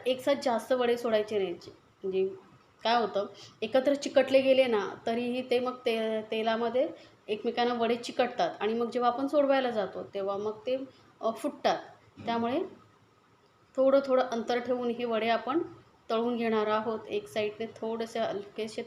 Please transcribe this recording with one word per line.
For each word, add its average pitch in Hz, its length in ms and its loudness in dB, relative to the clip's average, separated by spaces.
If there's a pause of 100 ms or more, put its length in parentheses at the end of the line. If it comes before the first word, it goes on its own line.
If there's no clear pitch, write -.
एकसाथ 254 380 0
जास्त 233 280 0
वडे 240 260 2
सोडायचे 214 400 0
नाही, 185 160 0 (500)
म्हणजे 190 240 0 (560)
काय 233 180 4
होतं, 202 240 -2 (360)
एकत्र 262 320 2
चिकटले 269 480 4
गेले 262 240 6
ना, 208 240 0 (160)
तरीही 240 440 -4
ते 247 100 2
मग 254 160 -2 (100)
ते-, 220 360 0 (100)
तेलामध्ये 226 580 0 (380)
एकमेकांना 240 460 0
वडे 233 220 2
चिकटतात 233 640 -2
आणि 214 140 0
मग 233 160 -2
जेव्हा 240 220 2
आपण 269 160 -2
सोडवायला 269 420 4
जातो, 190 340 -4 (100)
तेव्हा 196 240 -4
मग 214 280 -4
ते, 254 120 0 (440)
अ, 226 100 0
फुटतात. 226 460 -2 (480)
त्यामुळे 233 560 -2 (920)
थोडं 269 300 6
थोडं 254 160 4
अंतर 240 380 -2
ठेवून 247 300 -2
हे 233 160 -4
वडे 226 240 0
आपण 240 320 0 (480)
तळून 233 280 0
घेणार 220 300 2
आहोत. 220 320 0 (100)
एक 202 180 -4
साईडने 208 380 -4
थोडेसे 226 540 -6
हलकेसे 220 680 -6